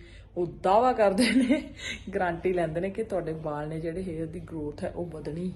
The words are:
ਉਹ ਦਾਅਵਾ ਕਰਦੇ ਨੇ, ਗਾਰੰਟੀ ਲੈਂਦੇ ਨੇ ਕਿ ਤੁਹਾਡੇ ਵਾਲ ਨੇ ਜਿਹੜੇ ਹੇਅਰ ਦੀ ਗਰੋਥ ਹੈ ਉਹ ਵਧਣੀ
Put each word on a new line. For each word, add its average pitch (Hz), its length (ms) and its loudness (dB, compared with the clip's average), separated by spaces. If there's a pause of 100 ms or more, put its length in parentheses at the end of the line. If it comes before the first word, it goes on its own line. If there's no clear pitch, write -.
(360)
ਉਹ 175 100 0 (160)
ਦਾਅਵਾ 226 300 6
ਕਰਦੇ 214 380 6
ਨੇ, 262 440 4 (400)
ਗਾਰੰਟੀ 185 380 0
ਲੈਂਦੇ 170 280 0
ਨੇ 190 100 -2
ਕਿ 196 120 -4
ਤੁਹਾਡੇ 160 300 -2
ਵਾਲ 151 360 -6
ਨੇ 160 120 -6
ਜਿਹੜੇ 165 220 -4
ਹੇਅਰ 160 240 -6
ਦੀ 165 140 -10
ਗਰੋਥ 160 440 -8
ਹੈ 151 60 -4
ਉਹ 175 160 -6
ਵਧਣੀ 160 500 -6